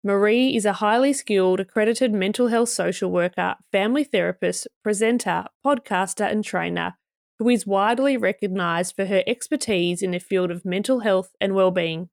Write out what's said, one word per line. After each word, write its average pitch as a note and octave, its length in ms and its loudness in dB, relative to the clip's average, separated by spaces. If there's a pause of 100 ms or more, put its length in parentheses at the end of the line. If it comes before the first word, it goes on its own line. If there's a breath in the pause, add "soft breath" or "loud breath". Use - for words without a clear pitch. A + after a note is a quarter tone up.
Marie G#3 540 2
is G#3 80 0
a G3+ 80 2
highly A#3 400 2
skilled, F#3 480 2
accredited A3 520 0
mental G#3 360 0
health A#3 220 2
social F3+ 380 -2
worker, F3+ 460 -2 (160)
family A3 320 2
therapist, F3+ 640 -2 (160)
presenter, G#3+ 640 0 (200)
podcaster, G#3 640 -2
and G#3+ 140 -2
trainer F3 540 -4 (420)
who A3 100 0
is A#3 200 0
widely A#3 480 2
recognised F#3 800 -2
for G3 80 -2
her F#3+ 240 2
expertise F#3 760 -2
in F#3 80 -2
the F3+ 80 -2
field F#3 320 -2
of F3 140 -8
mental G3+ 360 0
health F#3+ 400 0
and G3 140 0
wellbeing. F3+ 580 0